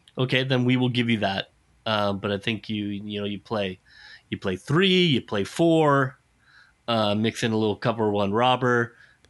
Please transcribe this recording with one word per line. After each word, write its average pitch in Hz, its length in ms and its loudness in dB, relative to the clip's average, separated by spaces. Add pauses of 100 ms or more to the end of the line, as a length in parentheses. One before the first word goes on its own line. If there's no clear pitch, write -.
(180)
Okay, 131 260 0
then 127 220 0
we 127 120 2
will 127 120 0
give 117 200 0
you 113 100 2
that. 98 300 -4 (360)
Uh, 104 280 0
but 101 180 -6
I 101 60 -2
think 107 320 -6
you, 104 160 -6
you 104 340 -8
know, 101 60 -6
you 101 140 -8
play, 98 400 -6 (500)
you - 80 -6
play 95 180 -4
three, 180 500 2
you 135 160 2
play 101 220 -4
four, 151 760 2 (680)
uh, 107 280 2
mix 110 260 -2
in 117 100 0
a 110 60 0
little 107 180 0
cover 110 360 0
one 101 200 0
robber. 123 640 2 (340)